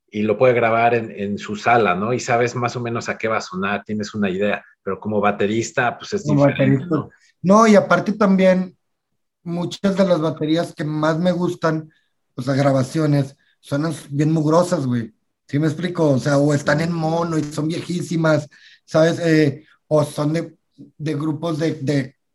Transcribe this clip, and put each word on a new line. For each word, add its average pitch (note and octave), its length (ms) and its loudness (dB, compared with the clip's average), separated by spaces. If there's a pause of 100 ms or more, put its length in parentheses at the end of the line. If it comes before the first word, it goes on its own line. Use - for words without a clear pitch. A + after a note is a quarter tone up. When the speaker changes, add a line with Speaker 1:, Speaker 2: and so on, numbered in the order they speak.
(120)
Speaker 1:
y G#2+ 120 -4
lo G#2+ 160 0
puede B2+ 160 4
grabar A#2 400 2
en, A2+ 160 -2
en G2+ 260 -6
su G#2 180 -8
sala, A2+ 400 2
¿no? G#2+ 180 -2
Y B2 60 -2
sabes A#2+ 360 -2
más B2 200 -4
o B2 60 -8
menos A#2 280 -6
a G#2+ 100 -6
qué A2 80 -6
va A2 100 -2
a G2+ 40 -4
sonar, G2 440 -6
tienes G#2+ 300 -8
una G2+ 140 -2
idea, G2 340 -2 (200)
pero F#2+ 160 -6
como G#2 220 -4
baterista, G#2+ 800 -2
pues - 140 -14
es G#2 120 -4
Speaker 2:
Como C#3+ 220 4
Speaker 1:
diferente, C3+ 360 2
Speaker 2:
baterista. F3 120 -4
Speaker 1:
¿no? - 140 -4 (340)
Speaker 2:
No, G#3 240 6
y G#3+ 80 8
aparte F3+ 380 2
también, F#3 640 2 (680)
muchas F3 540 -4
de G3 100 4
las F3 120 4
baterías D#3+ 540 -2
que E3 100 -8
más D#3 360 0
me F3+ 120 2
gustan, D#3+ 600 -2 (440)
o C3 60 -10
sea, C3 140 -2
grabaciones, C#3 800 0 (220)
suenan D3+ 340 -4 (160)
bien D3+ 220 0
mugrosas, D#3+ 560 2
güey. A#2+ 260 -4 (360)
¿Sí C#3+ 100 0
me D#3 80 0
explico? E3 440 0
O C3 80 4
sea, C#3+ 180 0
o C#3+ 160 2
están D3 260 0
en E3+ 140 -2
mono E3 440 -2
y D3 60 -2
son D3 240 -4
viejísimas, D#3+ 800 -2 (380)
¿sabes? E3 340 2
Eh, D#3 460 2 (220)
o D3+ 180 2
son D3 280 -4
de, E3 220 -6 (420)
de D3+ 180 -6
grupos D#3 440 -4
de, D#3+ 140 -2
de C3+ 420 -4 (200)